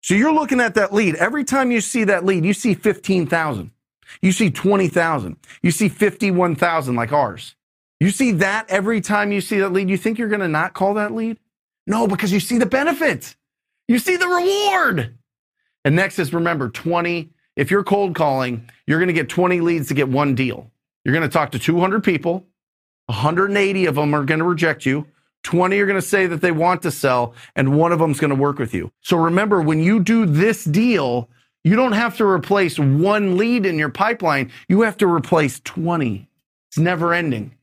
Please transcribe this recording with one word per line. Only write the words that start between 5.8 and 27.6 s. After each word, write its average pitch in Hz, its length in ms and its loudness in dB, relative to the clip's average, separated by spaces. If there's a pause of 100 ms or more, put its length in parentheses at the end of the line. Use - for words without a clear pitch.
fifty-one 180 680 0
thousand 156 400 0
like 117 180 -2
ours. 127 420 -4 (440)
You 175 100 2
see 233 240 0
that 196 360 -2
every 202 320 0
time 208 300 -2
you 202 80 0
see 202 200 -2
that 196 120 0
lead, 185 180 0
you 190 80 0
think 220 220 -4
you're 233 80 -2
gonna 208 200 -2
not 156 260 -2
call 196 220 -2
that 214 180 -4
lead? 226 260 -6 (480)
No, 220 180 0
because 196 280 -2
you 208 60 2
see 247 180 -2
the 247 80 2
benefit. 277 680 -2 (520)
You 233 120 2
see 359 180 0
the 359 100 0
reward. 359 880 0 (680)
And 143 120 2
next 190 220 0
is, 165 160 -2
remember, 170 360 -2
twenty, 170 600 -4 (260)
if 139 160 -2
you're 196 120 2
cold 196 320 2
calling, 131 540 -2 (160)
you're 156 140 0
gonna 180 140 0
get 160 160 -2
twenty 180 320 2
leads 165 260 0
to 147 60 -4
get 135 160 0
one 139 260 2
deal. 123 340 -4 (340)
You're 127 100 0
gonna 156 160 0
talk 151 220 0
to 123 80 -6
two 170 200 0
hundred 190 240 0
people. 175 420 -2 (640)
A 117 60 -6
hundred 165 360 0
and 202 100 0
eighty 190 260 0
of 156 80 0
them 147 220 0
are 147 80 0
gonna 156 200 -2
reject 165 440 -2
you. 147 180 -2 (380)
Twenty 185 360 0
are 202 60 2
gonna 190 160 -2
say 196 240 0
that 170 160 -4
they 180 100 0
want 170 300 0
to 170 80 -4
sell, 127 460 -2 (200)
and 139 220 2